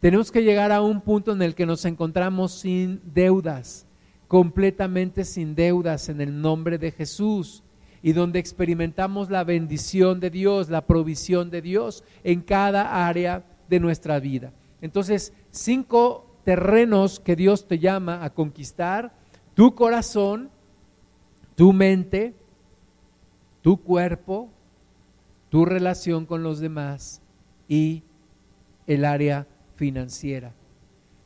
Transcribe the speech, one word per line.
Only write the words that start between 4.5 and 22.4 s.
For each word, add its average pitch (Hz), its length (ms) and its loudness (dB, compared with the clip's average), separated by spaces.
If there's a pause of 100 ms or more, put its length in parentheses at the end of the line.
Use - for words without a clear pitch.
sin 156 320 -8
deudas 170 520 0
en 147 120 -8
el 143 200 -6
nombre 160 380 -2
de 160 140 -6
Jesús, 190 720 -6 (360)
y 160 120 0
donde 175 260 0
experimentamos 175 920 -4
la 190 140 -2
bendición 175 760 0
de 180 100 -4
Dios, 190 400 0
la 165 160 -4
provisión 170 640 0
de 170 100 -8
Dios 196 440 -4 (180)
en 175 200 0
cada 196 680 0
área 175 340 -2 (260)
de 180 120 2
nuestra 160 400 -2
vida. 131 320 -6 (280)
Entonces, 190 520 -4 (180)
cinco 240 720 0 (200)
terrenos 196 720 2
que - 160 0
Dios 196 320 2
te 170 140 -2
llama 175 440 -2
a 143 80 -6
conquistar: 170 800 -6 (420)
tu 233 200 8
corazón, 226 760 0 (1080)
tu 185 160 10
mente, 190 640 2 (1300)